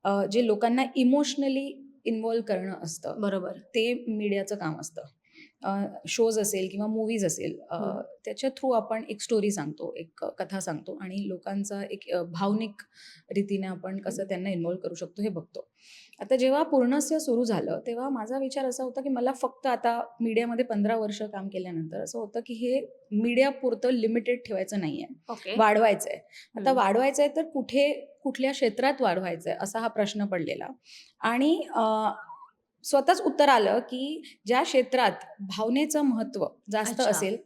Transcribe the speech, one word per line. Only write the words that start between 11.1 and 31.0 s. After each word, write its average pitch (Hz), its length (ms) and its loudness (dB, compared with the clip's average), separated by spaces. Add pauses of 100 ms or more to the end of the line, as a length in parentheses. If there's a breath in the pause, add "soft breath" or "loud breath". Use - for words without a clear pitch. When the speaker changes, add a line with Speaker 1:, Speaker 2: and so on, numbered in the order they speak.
Speaker 1:
लोकांचा 196 600 -6
एक, - 220 -12
अ, 175 100 0
भावनिक 202 600 -2 (480 loud breath)
रीतीने 196 360 -2
आपण 185 340 -8
कसं - 220 -6
Speaker 2:
हम्म. 196 60 -8
Speaker 1:
त्यांना 190 220 -4
इन्व्हॉल्व 175 300 -2
करू - 140 -8
शकतो 175 280 -10
हे 214 60 0
बघतो. - 420 -10 (500 loud breath)
आता 208 160 2
जेव्हा 262 260 4
पूर्णस्य 294 560 2
सुरू 247 260 2
झालं 202 420 0
तेव्हा 240 220 -4
माझा 247 300 -4
विचार 269 280 -2
असा 254 160 -4
होता 254 180 -6
की 269 80 -4
मला 254 240 2
फक्त 262 340 -4
आता 233 540 0
मीडियामध्ये 233 440 2
पंधरा 214 320 2
वर्ष 208 260 -2
काम 202 260 -6
केल्यानंतर 180 520 -6
असं 233 180 -8
होतं 220 220 -6
की 233 140 -8
हे 247 320 0 (260)
मीडियापुरतं 247 800 4
लिमिटेड 233 560 2
ठेवायचं 196 340 -4
नाहीये, 156 260 -4 (240)
Speaker 2:
ओके. 208 280 -8
Speaker 1:
वाढवायचंय. 214 560 6
आता - 560 -4
Speaker 2:
हम्म. 254 120 4
Speaker 1:
वाढवायचंय 269 540 4
तर 320 60 2
कुठे, 285 500 2 (300)
कुठल्या 262 300 0
क्षेत्रात 262 500 0
वाढवायचंय 175 580 0
असा 196 180 -4
हा 220 100 -2
प्रश्न 208 380 0
पडलेला. 180 400 -4 (540 loud breath)